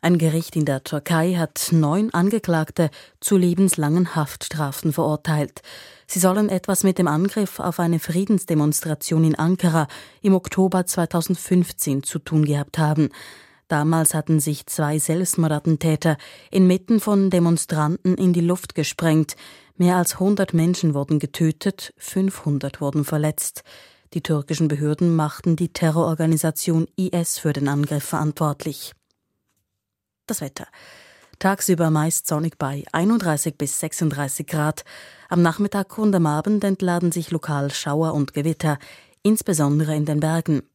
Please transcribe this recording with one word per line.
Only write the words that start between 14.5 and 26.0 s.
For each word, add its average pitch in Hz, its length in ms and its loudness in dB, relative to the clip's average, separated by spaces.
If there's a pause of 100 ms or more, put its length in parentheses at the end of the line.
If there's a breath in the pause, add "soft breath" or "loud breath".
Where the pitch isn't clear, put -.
zwei 151 340 -2
Selbstmordattentäter 160 1200 0 (340 loud breath)
inmitten 185 480 4
von 196 300 2
Demonstranten 170 840 2
in 185 180 2
die 170 80 2
Luft 175 360 -2
gesprengt. 156 580 0 (400 loud breath)
Mehr 180 220 4
als 175 240 0
hundert 196 340 0
Menschen 165 400 2
wurden 143 240 0
getötet, - 760 -2
fünfhundert 147 840 -4
wurden 143 240 -2
verletzt. - 600 -4 (500 loud breath)
Die 160 80 -4
türkischen 156 460 -2
Behörden 151 480 0
machten 160 400 0
die 170 160 -2
Terrororganisation 160 1120 0 (100)